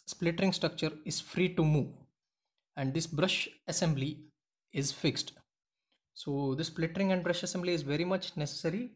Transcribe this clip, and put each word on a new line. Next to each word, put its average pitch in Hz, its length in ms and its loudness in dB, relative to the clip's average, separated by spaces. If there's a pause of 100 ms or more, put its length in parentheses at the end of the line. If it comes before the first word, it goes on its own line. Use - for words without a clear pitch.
split 170 320 0
ring 190 120 4
structure 165 400 -2 (140)
is - 160 -2
free 175 320 0
to 170 100 4
move, 151 260 4 (840)
and 135 160 -2
this 160 140 -2
brush 165 420 0 (200)
assembly 156 500 0 (560)
is 139 180 0
fixed. - 420 -2 (800)
So 139 400 0
this 160 120 -2
split 165 300 -2
ring 196 140 4
and 180 120 2
brush 175 200 0
assembly 180 300 -2
is 160 100 0
very 147 200 0
much 185 320 -2
necessary 170 600 -4